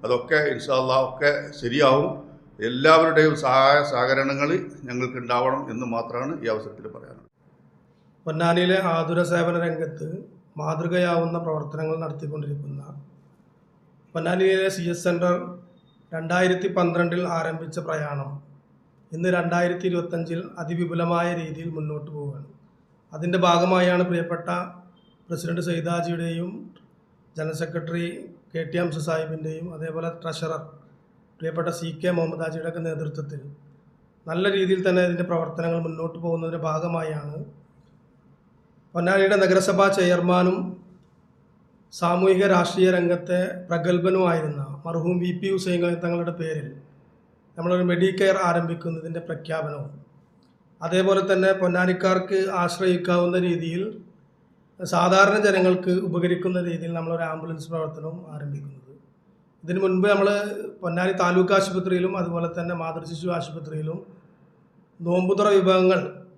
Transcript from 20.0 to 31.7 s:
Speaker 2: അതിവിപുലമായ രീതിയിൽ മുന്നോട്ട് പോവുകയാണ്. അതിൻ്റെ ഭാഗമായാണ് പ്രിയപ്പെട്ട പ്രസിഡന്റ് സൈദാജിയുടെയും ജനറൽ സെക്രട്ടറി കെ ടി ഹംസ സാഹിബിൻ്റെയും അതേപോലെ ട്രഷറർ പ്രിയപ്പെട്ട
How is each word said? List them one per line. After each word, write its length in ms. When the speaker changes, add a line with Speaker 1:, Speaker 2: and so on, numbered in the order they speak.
Speaker 2:
അതിവിപുലമായ 680
രീതിയിൽ 360
മുന്നോട്ട് 380
പോവുകയാണ്. 340
അതിൻ്റെ 300
ഭാഗമായാണ് 640
പ്രിയപ്പെട്ട 380
പ്രസിഡന്റ് 400
സൈദാജിയുടെയും 840
ജനറൽ 260
സെക്രട്ടറി 440
കെ 80
ടി 80
ഹംസ 260
സാഹിബിൻ്റെയും 600
അതേപോലെ 340
ട്രഷറർ 400
പ്രിയപ്പെട്ട 400